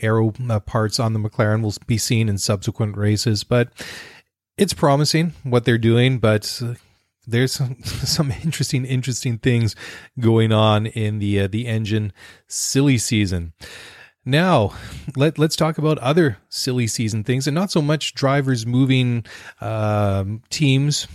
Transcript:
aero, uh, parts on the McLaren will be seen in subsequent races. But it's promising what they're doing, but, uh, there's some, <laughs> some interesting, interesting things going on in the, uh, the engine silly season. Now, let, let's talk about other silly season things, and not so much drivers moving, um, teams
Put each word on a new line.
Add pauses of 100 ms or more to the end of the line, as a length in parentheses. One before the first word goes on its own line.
aero, (160)
uh,
parts
on
the
McLaren
will (100)
be
seen
in
subsequent
races.
But (840)
it's
promising (100)
what
they're
doing,
but,
uh, (540)
there's
some,
<laughs>
some
interesting,
interesting
things (440)
going
on
in
the,
uh,
the
engine (340)
silly
season. (720)
Now, (420)
let,
let's
talk
about
other (100)
silly
season
things,
and
not
so
much
drivers
moving, (360)
um,
teams